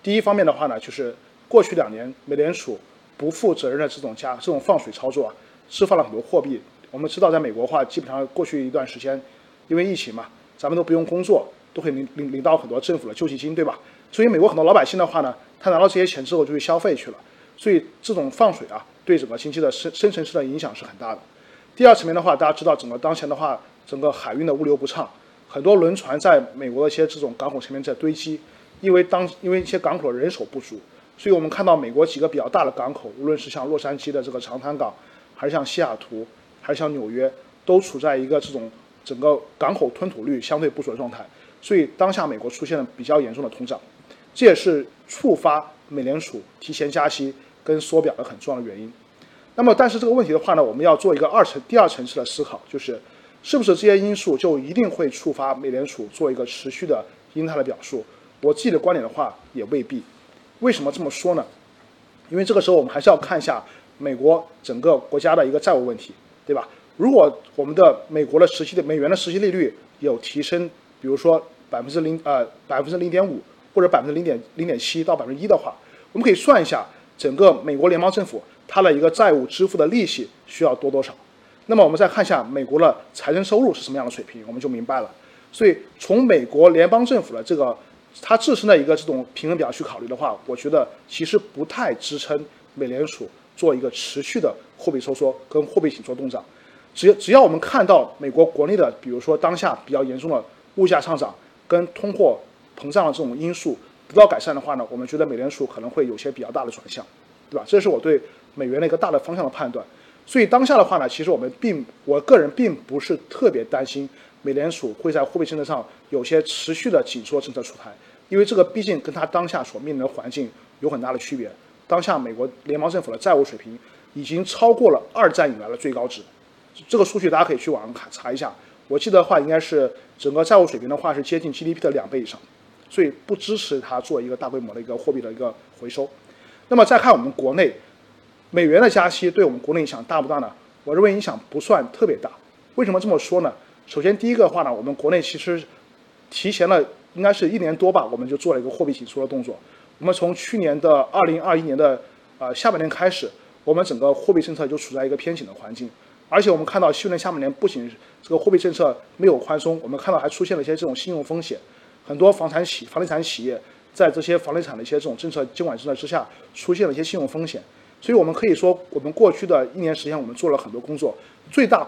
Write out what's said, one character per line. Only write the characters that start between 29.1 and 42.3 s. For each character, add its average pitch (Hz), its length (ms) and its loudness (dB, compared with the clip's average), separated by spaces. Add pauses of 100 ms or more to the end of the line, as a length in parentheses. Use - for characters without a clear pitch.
因 185 80 -6
为 185 100 0
一 180 60 -6
些 185 140 -4
港 160 180 -2
口 143 160 -4
的 123 60 -6
人 156 100 0
手 117 160 -8
不 131 140 -12
足， - 200 -14 (380)
所 202 140 -2
以 - 20 8
我 170 60 6
们 156 100 -2
看 190 160 -4
到 175 100 6
美 131 160 -4
国 147 140 4
几 160 140 -6
个 156 80 2
比 156 100 -4
较 120 100 -4
大 170 160 0
的 - 60 0
港 135 240 -6
口， 110 260 -14
无 139 60 -8
论 151 100 0
是 143 140 -12
像 131 180 -8
洛 151 120 -2
杉 139 180 -6
矶 143 140 -10
的 139 100 -4
这 131 100 -12
个 123 80 -8
长 120 200 -12
滩 143 180 -8
港， 113 160 -4 (400)
还 - 140 -8
是 143 40 -2
像 147 140 -2
西 - 160 -4
雅 120 180 -2
图， 113 240 -12 (380)
还 - 100 -8
是 143 60 -2
像 151 160 -4
纽 117 160 -6
约， 131 220 -2 (340)
都 180 160 6
处 147 180 -12
在 143 160 0
一 131 120 -4
个 147 120 0
这 143 120 -6
种 113 180 -10 (340)
整 123 160 -12
个 147 220 4 (160)
港 151 160 -2
口 147 220 0
吞 185 160 -6
吐 110 120 -14
率 135 160 -2
相 151 200 -4
对 156 100 0
不 143 140 -6
足 139 80 -6
的 113 60 -8
状 123 120 -8
态， 110 160 -16 (380)
所 208 120 0
以 156 220 4
当 185 160 2
下 175 140 -4
美 123 100 -6